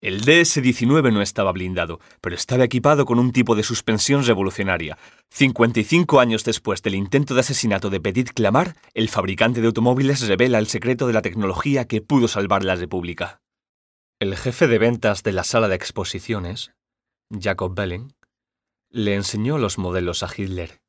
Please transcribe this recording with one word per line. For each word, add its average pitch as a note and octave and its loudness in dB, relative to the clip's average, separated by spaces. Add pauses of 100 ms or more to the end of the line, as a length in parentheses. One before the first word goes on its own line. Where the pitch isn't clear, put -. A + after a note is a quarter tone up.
El G2+ -4
D D#3 6
S D#3+ 2
diecinueve B2+ 4
no G#2 2
estaba G2 0
blindado, F2+ -4 (220)
pero F2 -4
estaba B2+ 0
equipado C3 2
con A#2+ 2
un B2 2
tipo A#2+ 4
de G#2 0
suspensión A#2+ 0
revolucionaria. F#2+ 0 (340)
Cincuenta A#2 2
y G#2 2
cinco D#3 4
años A2+ 2
después A2 -4
del G2+ -2
intento B2+ 0
de B2 4
asesinato G#2+ -2
de F#2+ -4
Petit G#2 -4
Clamart, B2+ 0 (180)
el A2+ -2
fabricante A2+ 0
de A2+ 2
automóviles B2+ 0
revela A2+ 2
el G#2+ 0
secreto B2 -2
de A#2+ 0
la A2 2
tecnología G2+ -2
que A2 -2
pudo B2+ 2
salvar G2 -2
la F#2 0
República. F2 -8 (760)
El G2 -4
jefe C3 0
de A2+ 4
ventas A2+ 0
de G#2 -2
la F#2 -2
sala A2+ 0
de F#2+ 0
exposiciones, F#2+ -8 (580)
Jacob F#2+ -4
Belling, G2+ -8 (760)
le G#2 -2
enseñó G#2+ -2
los A2 -2
modelos F2+ -4
a F#2 -6
Hitler F#2 -8